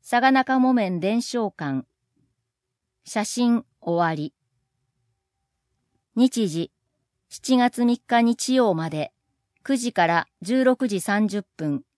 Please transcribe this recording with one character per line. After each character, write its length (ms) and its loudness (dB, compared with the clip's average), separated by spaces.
佐 200 -2
賀 100 4
中 280 2
木 140 4
綿 260 0
伝 220 0
承 300 -4
館。 340 -6
写 180 -4
真 420 0
終 140 -2
わ 180 0
り。 200 -8
日 340 2
時、 220 -6
七 280 -2
月 280 2
三 140 0
日 220 0
日 340 0
曜 180 4
ま 160 -4
で、 240 -6
九 140 0
時 160 -6
か 140 2
ら 200 0
十 220 0
六 240 2
時 120 -2
三 280 0
十 160 -6
分。 400 -6